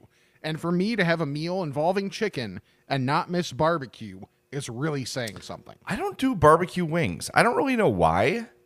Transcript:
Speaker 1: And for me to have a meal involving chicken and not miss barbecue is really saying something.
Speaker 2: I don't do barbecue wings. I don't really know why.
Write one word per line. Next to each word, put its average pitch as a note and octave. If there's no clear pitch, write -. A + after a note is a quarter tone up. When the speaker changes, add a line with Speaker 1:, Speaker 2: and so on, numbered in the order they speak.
Speaker 1:
And D#3
for E3+
me F#3
to G#3
have E3
a D#3+
meal E3+
involving E3
chicken B2
and C3+
not D3
miss F3
barbecue B2
is C3+
really C3+
saying G#2+
something. -
Speaker 2:
I G3
don't F#4+
do C4
barbecue E3
wings. D3
I D#3
don't A#3+
really C4+
know G#3+
why. G#2